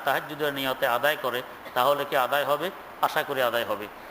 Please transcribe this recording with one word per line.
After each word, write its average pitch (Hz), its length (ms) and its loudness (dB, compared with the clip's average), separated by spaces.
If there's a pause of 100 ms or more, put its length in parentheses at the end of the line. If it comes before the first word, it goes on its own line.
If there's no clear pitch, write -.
তাহাজ্জুদের 147 500 0
নিয়তে 135 320 0
আদায় 131 360 4
করে, 123 200 -2 (320)
তাহলে 139 300 4
কি 143 120 -2
আদায় 135 280 2
হবে? 147 260 0 (320)
আশা 151 200 2
করি 135 200 0
আদায় 117 220 2
হবে। 104 220 -4 (240)